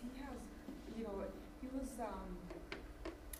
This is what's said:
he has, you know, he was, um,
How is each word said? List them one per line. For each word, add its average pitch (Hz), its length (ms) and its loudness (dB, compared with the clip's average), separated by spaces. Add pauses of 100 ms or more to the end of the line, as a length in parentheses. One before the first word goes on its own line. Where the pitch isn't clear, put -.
he 247 160 0
has, 262 160 0 (640)
you 226 80 4
know, 196 160 4 (400)
he 262 80 2
was, 262 180 4 (140)
um, 190 260 2 (1120)